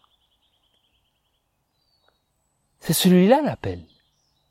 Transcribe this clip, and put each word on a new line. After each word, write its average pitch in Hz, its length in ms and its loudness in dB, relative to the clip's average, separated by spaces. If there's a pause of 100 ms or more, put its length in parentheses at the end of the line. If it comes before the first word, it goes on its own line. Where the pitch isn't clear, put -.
(2750)
C'est - 140 -6
celui-là 185 480 2
l'appel. 98 440 -10 (640)